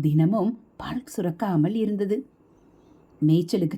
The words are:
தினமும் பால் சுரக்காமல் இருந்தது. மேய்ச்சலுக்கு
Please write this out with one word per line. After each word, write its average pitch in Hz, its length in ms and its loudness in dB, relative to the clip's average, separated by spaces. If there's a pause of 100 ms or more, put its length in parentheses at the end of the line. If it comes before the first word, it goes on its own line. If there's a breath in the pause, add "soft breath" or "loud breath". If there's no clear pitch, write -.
தினமும் 180 460 2 (280)
பால் - 320 -10
சுரக்காமல் 175 720 -2
இருந்தது. 208 320 -2 (1080)
மேய்ச்சலுக்கு 170 500 2